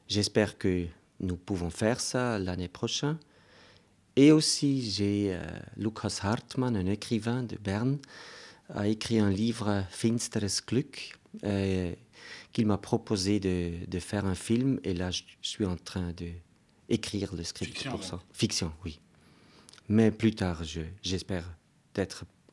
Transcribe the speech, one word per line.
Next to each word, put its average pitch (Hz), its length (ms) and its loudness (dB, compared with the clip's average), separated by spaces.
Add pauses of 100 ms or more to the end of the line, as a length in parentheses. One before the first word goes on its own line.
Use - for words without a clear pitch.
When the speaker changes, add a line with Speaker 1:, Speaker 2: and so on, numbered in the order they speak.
Speaker 1:
J'espère 101 500 2
que 90 280 2 (340)
nous 92 180 -2
pouvons 87 340 -2
faire 113 280 0
ça 123 400 -2
l'année 92 280 -2
prochaine. 151 500 -2 (1000)
Et 143 160 12
aussi, 139 600 4
j'ai, 101 420 2
euh, 85 80 -4 (360)
Lukas 107 440 -2
Hartmann, 123 560 0
un 92 80 0
écrivain 113 580 -2
de 104 140 -8
Berne, 107 400 0 (720)
a 101 180 -2
écrit 110 320 2
un 104 120 6
livre, 104 580 0
Finsteres 113 800 -2
Glück, - 480 -4 (280)
euh, 95 480 0 (600)
qu'il 113 160 2
m'a 104 100 4
proposé 104 600 2
de, 90 320 0 (160)
de 90 120 -4
faire 101 260 -2
un 95 100 2
film. 123 480 2
Et 95 100 0
là, 90 180 -2
je, - 120 -6 (180)
je - 80 -8
suis - 160 -2
en 90 120 0
train 90 360 -6
de 87 140 -8 (600)
écrire 104 460 -2
le 85 80 -6
script - 300 -8
Speaker 2:
Fiction, - 180 -8
Speaker 1:
pour - 100 -6
Speaker 2:
donc. - 80 -10
Speaker 1:
ça. 87 100 -8 (140)
Fiction, 92 380 -2 (140)
oui. 80 140 -8 (880)
Mais 107 220 6
plus 110 240 2
tard, 87 280 -2
je, 80 180 -6 (200)
j'espère 90 480 -4 (460)
d'être - 300 -4 (280)